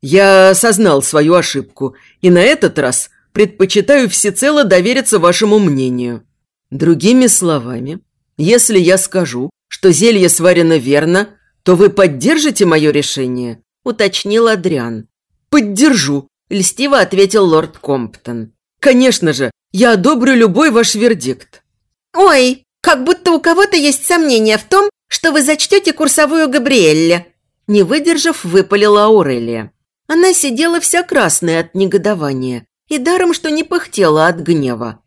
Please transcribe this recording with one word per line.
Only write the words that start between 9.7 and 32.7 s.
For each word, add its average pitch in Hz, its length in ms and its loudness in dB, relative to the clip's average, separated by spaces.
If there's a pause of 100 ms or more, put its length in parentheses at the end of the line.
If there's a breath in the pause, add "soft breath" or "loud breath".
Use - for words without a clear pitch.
зелье 190 360 2
сварено 165 500 2
верно, 156 520 0 (320 soft breath)
то 180 140 2
вы 190 140 4
поддержите 202 760 -2
моё 156 260 2
решение?» 127 680 -6 (240)
уточнил 220 640 -2
Адриан. 143 600 -4 (420)
«Поддержу», 202 760 0 (200)
льстиво 247 520 -2
ответил 196 440 2
лорд 160 340 0
Комптон. 117 760 -8 (280)
«Конечно 247 520 2
же, 131 180 -4 (220)
я 233 200 2
одобрю 254 420 0
любой 233 360 2
ваш 226 240 0
вердикт». 196 680 -4 (520)
«Ой, 277 500 2 (200)
как 277 200 0
будто 349 280 0
у 320 80 0
кого-то 381 360 0
есть 285 300 0
сомнения 240 520 0
в - 60 -8
том, 403 260 0 (180)
что - 240 -4
вы 294 100 2
зачтёте 311 520 0
курсовую 311 560 0
Габриэлле», 175 760 0 (400)
не 208 160 2
выдержав, 302 600 -2
выпалила 202 640 2
Аурелия. 120 680 -2 (340)
Она 339 280 2
сидела 320 460 -2
вся 349 220 -2
красная 170 580 -2
от 165 140 -10
негодования 151 920 -4 (220)